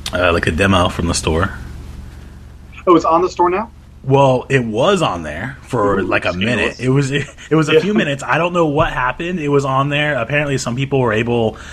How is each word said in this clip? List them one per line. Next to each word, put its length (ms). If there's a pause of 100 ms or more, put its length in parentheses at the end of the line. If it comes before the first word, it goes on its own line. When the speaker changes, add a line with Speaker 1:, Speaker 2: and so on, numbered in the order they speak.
(140)
Speaker 1:
uh, 200
like, 120
a 60
demo 380
from 180
the 80
store. 420 (1300)
Speaker 2:
Oh, 100
it's 100
on 180
the 60
store 200
now? 220 (320)
Speaker 1:
Well, 460
it 140
was 380
on 220
there 400
for, 360
Speaker 2:
Ooh, 40
Speaker 1:
like, 220
a 80
Speaker 2:
scandalous. 440
Speaker 1:
minute. 20
It 100
was, 220
<laughs> 380
it 60
was 140
a 40
Speaker 2:
Yeah. 60
Speaker 1:
few 160
minutes. 280
I 140
don't 160
know 140
what 260
happened. 460
It 100
was 160
on 240
there. 260
Apparently, 440
some 160
people 240
were 140
able, 440 (160)